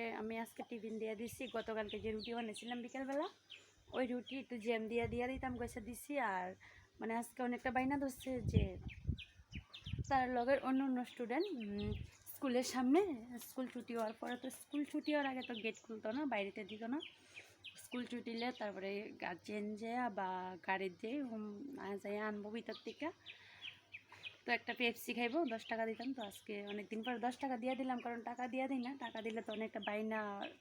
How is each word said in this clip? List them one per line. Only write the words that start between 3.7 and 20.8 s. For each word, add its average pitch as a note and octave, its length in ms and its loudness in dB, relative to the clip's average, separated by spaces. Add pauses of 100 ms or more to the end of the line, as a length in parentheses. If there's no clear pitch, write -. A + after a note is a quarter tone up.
ওই C4 160 2
রুটি B3 320 -2
একটু B3 200 -6
জ্যাম A3 300 2
দিয়ে A#3 200 4
দিয়ে A#3+ 200 0
দিতাম, C4 280 -2
কইসা A#3 240 -4
দিছি। A#3 320 -8 (160)
আর, F3+ 200 2 (480)
মানে, A3+ 180 -2
আজকে A#3 280 -2
অনেকটা B3 280 2
বাইনা C4 280 4
ধরছে C4+ 320 -2 (120)
যে - 220 8 (1400)
তার C4 260 6
লগের B3+ 300 6
অন্য C4 240 4
অন্য B3+ 220 4
স্টুডেন্ট, B3 440 2
উম, G#3 400 0 (360)
স্কুলের B3+ 400 4
সামনে, C4 340 8 (400)
স্কুল - 260 -4
ছুটি A#3 280 -6
হওয়ার A3 200 0
পরে, A#3+ 220 -4
তো C4 140 -4
স্কুল - 340 -2
ছুটি D4+ 280 -2
হওয়ার C#4+ 140 4
আগে B3+ 160 -2
তো A#3+ 120 -4
গেট G#3+ 280 -2
খুলতো A3 300 -6
না, C#4+ 140 2
বাইরেতে G#3 380 0
দিত G#3+ 200 -8
না। B3+ 140 0 (760)
স্কুল - 300 -4
ছুটিলে A#3+ 460 -2
তারপরে G3 380 -2 (300)
গার্জিয়ান G#3 460 -2 (100)
যেয়া A3+ 340 0
বা G3 180 0 (360)
গাড়ির F#3+ 320 2